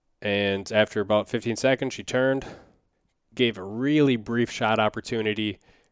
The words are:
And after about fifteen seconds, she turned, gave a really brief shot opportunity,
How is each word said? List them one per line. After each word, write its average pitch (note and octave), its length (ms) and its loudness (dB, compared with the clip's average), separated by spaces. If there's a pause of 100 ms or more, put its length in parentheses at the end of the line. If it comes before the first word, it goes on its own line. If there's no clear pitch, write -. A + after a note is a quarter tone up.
(200)
And G2+ 500 -2
after G#2+ 300 2
about G#2 280 0
fifteen A#2 280 -4
seconds, C3+ 380 0
she G2+ 100 -12
turned, C3+ 400 0 (880)
gave A#2 220 2
a F#2 60 -10
really C3 540 2
brief A#2 340 -2
shot A2 280 2
opportunity, G#2+ 800 -2 (340)